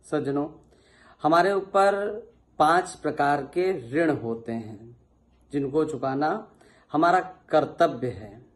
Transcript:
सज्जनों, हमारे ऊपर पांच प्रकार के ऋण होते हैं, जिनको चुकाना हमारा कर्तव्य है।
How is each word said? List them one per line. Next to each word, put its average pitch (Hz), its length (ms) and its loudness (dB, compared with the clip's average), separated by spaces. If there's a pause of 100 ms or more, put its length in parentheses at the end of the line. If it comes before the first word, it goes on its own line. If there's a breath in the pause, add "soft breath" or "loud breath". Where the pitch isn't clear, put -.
सज्जनों, 143 420 -2 (760 soft breath)
हमारे 175 300 4
ऊपर 196 420 2 (640)
पांच 170 360 4
प्रकार 143 480 0 (120)
के 185 160 0 (220)
ऋण 160 200 2
होते 117 400 -6
हैं, 113 440 -12 (560)
जिनको 143 320 0
चुकाना 139 460 -2 (640 soft breath)
हमारा 175 280 4 (300)
कर्तव्य 139 600 0
है। 101 300 -16 (160)